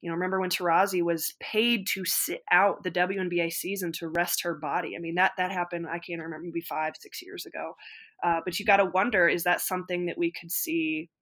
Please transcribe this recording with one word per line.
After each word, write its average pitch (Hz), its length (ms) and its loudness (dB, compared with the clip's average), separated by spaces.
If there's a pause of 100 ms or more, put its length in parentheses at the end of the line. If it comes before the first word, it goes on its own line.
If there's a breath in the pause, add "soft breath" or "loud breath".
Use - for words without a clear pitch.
You 170 80 -6
know, 165 60 -2
remember 185 260 0
when 185 80 0
Taurasi 180 520 4
was 170 380 0
paid 226 540 2
to 190 100 -4
sit - 380 -2 (100)
out 185 320 4
the 180 80 -2
W 185 300 0
N 185 80 0
B 170 100 0
A 165 100 2
season 180 440 -4
to 165 160 -6
rest 170 340 0
her 170 120 -2
body? 151 420 -2
I - 20 -8
mean, 165 160 -4
that, 180 220 4
that 180 140 0
happened, 175 360 -2
I 170 120 -4
can't 170 220 -8
remember, 160 220 -8
maybe 170 180 -4
five, 156 380 -2
six - 220 -12
years 98 240 -10
ago. 160 300 -8 (460 loud breath)
Uh, 170 220 2
but 175 160 -4
you 185 60 -6
gotta 196 200 8
wonder, 185 440 4
is 170 140 0
that 175 180 2
something 180 460 -2
that 170 100 -4
we 170 140 0
could 170 200 -12
see 160 580 -2 (120)